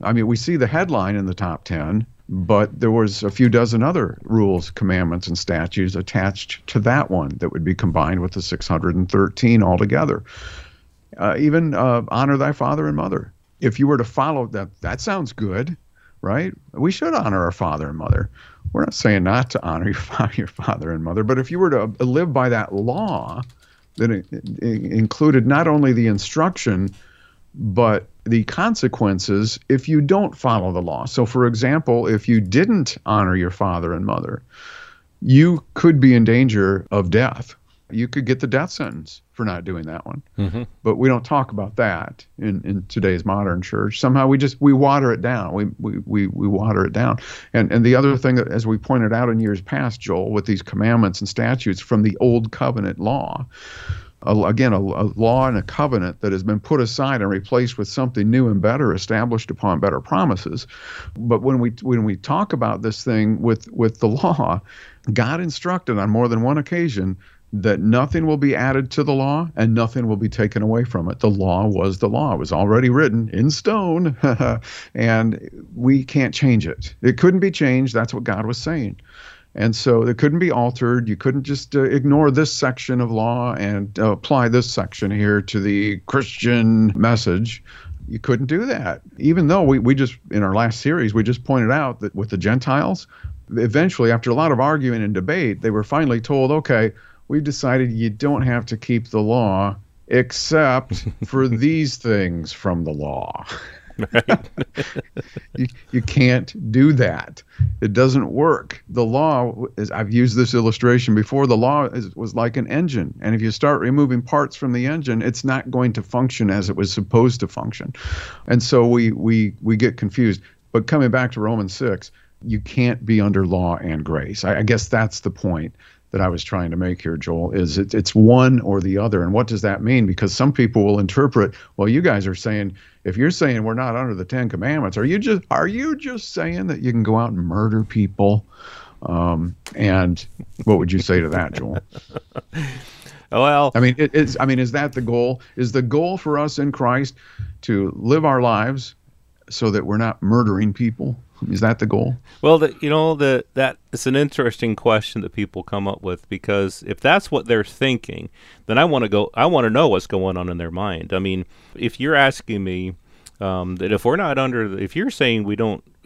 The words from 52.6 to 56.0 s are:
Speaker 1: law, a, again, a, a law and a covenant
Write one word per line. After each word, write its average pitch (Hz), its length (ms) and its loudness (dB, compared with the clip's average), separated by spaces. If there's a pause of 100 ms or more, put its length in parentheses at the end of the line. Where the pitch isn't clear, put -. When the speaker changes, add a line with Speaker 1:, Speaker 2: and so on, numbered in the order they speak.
Speaker 1:
law, 127 480 -4 (760)
a, 104 220 2
again, 117 280 2
a, 95 80 2
a 98 240 -2 (120)
law 120 300 2
and 120 120 -2
a 87 40 -2
covenant 110 600 -4